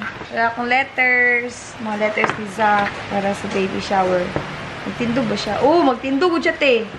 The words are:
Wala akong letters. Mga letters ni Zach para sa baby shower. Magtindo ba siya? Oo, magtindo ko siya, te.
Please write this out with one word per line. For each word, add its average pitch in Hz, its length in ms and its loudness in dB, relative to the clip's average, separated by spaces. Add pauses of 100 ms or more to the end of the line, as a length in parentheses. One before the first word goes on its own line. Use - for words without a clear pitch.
(340)
Wala 233 160 2
akong 240 160 -4
letters. 247 1120 2
Mga 214 220 -4
letters 214 340 0
ni 214 140 -8
Zach 208 400 2 (180)
para 196 220 0
sa 202 240 -4
baby 190 240 0
shower. 185 480 0 (600)
Magtindo 233 360 -2
ba 208 160 -2
siya? - 240 -2
Oo, 311 240 6
magtindo 269 440 2
ko 330 120 2
siya, 330 120 2
te. 254 280 4 (160)